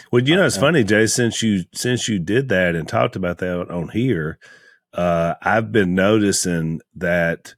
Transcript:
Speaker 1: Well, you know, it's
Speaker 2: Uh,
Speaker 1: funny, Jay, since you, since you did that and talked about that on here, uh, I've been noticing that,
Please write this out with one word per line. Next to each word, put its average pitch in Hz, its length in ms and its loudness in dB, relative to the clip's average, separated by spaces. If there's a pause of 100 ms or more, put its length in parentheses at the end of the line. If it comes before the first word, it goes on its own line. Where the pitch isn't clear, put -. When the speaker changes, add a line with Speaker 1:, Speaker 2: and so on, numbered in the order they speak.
(120)
Speaker 1:
Well, 123 120 2
you 151 120 2
know, 190 100 4
it's 139 120 0
Speaker 2:
Uh, - 40 -2
Speaker 1:
funny, 143 220 4
Jay, 107 240 4
since 117 340 -2
you, 104 220 2 (100)
since 123 340 -4
you 104 120 0
did 117 300 -2
that 90 260 2
and 78 120 -6
talked 120 280 0
about 87 240 -4
that 90 320 -6
on 87 180 -6
here, 90 480 -2 (560)
uh, 85 480 0
I've 110 300 0
been 95 240 2
noticing 92 840 0 (140)
that, 85 640 -2